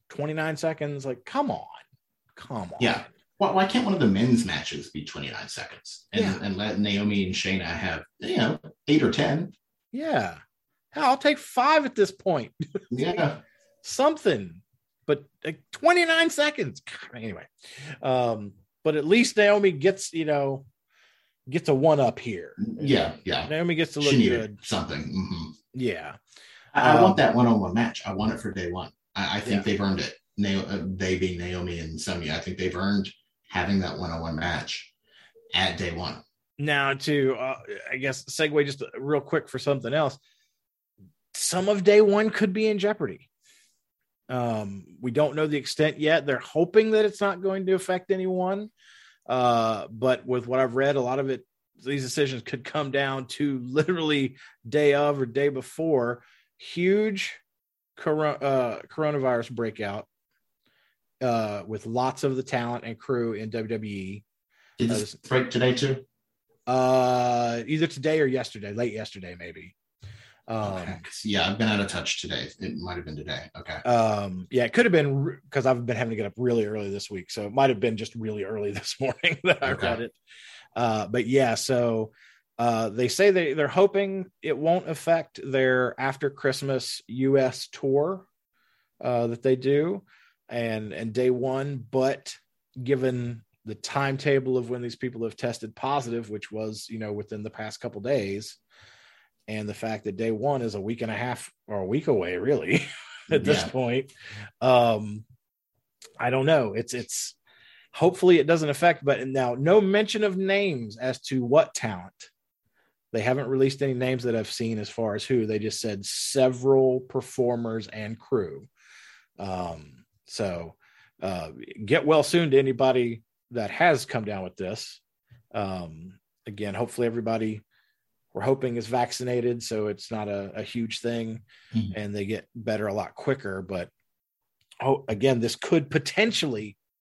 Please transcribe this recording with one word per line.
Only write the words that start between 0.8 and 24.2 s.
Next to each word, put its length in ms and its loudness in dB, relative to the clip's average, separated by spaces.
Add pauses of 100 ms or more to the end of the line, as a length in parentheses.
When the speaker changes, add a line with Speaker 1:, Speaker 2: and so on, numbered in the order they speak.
Speaker 1:
Like, 200 -8
come 260 -2
on, 160 -8 (680)
come 220 -10
on. 220 -8
Speaker 2:
Yeah. 240 0 (340)
Why, 140 2
why 160 4
can't 180 0
one 80 2
of 60 0
the 80 6
men's 380 4
matches 440 -6
be 160 -10
twenty-nine 420 -10
seconds 640 -16
and, 140 0
Speaker 1:
Yeah. 160 -2
Speaker 2:
and 160 -4
let 220 -4
Naomi 460 0
and 100 -4
Shayna 300 -2
have, 380 -6 (160)
you 180 -2
know, 220 0 (280)
eight 160 4
or 80 4
ten? 420 0 (380)
Speaker 1:
Yeah. 460 -2 (520)
Hell, 160 -2
I'll 120 6
take 200 2
five 480 2
at 80 -6
this 180 4
point. 400 -2 (220)
<laughs> 160 -8
Speaker 2:
Yeah. 520 0 (420)
Speaker 1:
Something. 800 0 (440)
But, 180 0 (220)
like, 160 -8 (100)
twenty-nine 600 4
seconds. 500 -2
God, 400 -16
anyway. 240 -10 (560)
Um, 520 0 (300)
but 120 2
at 100 0
least 320 4
Naomi 340 6
gets, 420 0
you 120 -2
know, 400 0 (840)
gets 180 -4
a 60 6
one 260 6
up 200 2
here. 340 -8 (260)
Speaker 2:
Yeah, 340 2 (100)
yeah. 260 -4
Speaker 1:
Naomi 240 0
gets 220 -2
to 80 -4
Speaker 2:
She 40 2
Speaker 1:
look 120 4
Speaker 2:
needed 380 2